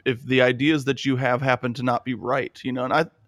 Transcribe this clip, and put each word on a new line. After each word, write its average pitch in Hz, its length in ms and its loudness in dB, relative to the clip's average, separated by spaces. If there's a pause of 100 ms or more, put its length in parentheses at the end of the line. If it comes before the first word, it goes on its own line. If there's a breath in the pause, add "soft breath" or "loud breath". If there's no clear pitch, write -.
if 123 180 -2
the 127 200 4
ideas 131 420 2
that 131 180 -2
you 139 140 0
have 123 240 0
happen 123 320 0
to 123 100 -8
not 123 220 0
be 131 80 -6
right, 117 500 -4
you 127 80 -6
know, 127 140 -4
and 127 80 -2
I, 160 140 2 (200)